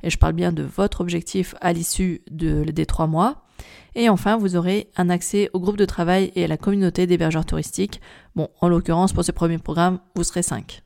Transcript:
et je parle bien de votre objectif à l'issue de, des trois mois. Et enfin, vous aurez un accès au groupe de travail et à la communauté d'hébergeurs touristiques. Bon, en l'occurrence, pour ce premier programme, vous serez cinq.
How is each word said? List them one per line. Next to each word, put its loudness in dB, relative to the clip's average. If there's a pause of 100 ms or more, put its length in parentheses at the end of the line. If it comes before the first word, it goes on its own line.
et -2
je -2
parle 4
bien 0
de -4
votre -2
objectif -4
à 2
l'issue -2
de, -2
des -2
trois 0
mois. 0 (520)
Et 4
enfin, 2
vous 0
aurez 0
un 2
accès 0
au -2
groupe -2
de 4
travail 0
et 0
à -2
la 0
communauté 0
d'hébergeurs 2
touristiques. -4 (360)
Bon, -2 (140)
en 4
l'occurrence, 2
pour 0
ce -2
premier 0
programme, 0 (160)
vous -2
serez -2
cinq. -8